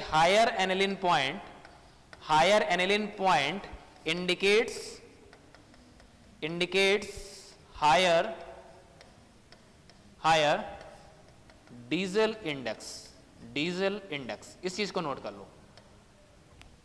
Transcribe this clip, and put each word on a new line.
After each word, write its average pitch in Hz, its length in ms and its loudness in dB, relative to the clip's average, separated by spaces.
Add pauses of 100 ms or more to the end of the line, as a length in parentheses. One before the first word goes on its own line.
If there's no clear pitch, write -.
(100)
हायर 202 480 4
aniline 190 440 0
पॉइंट, 160 400 0 (800)
हायर 175 400 4 (100)
aniline 196 340 0 (120)
पॉइंट 180 440 2 (460)
indicates, 180 720 0 (1700)
indicates 185 680 0 (720)
higher, 170 420 4 (2000)
higher 160 340 4 (1300)
diesel 196 440 0 (180)
index, 120 360 -8 (680)
diesel 180 460 -2 (160)
index, 113 320 -10 (160)
इस 185 120 -6
चीज 208 140 -4
को 190 100 -4
note 143 220 -6
कर 104 100 -10
लो, 98 140 -18 (1400)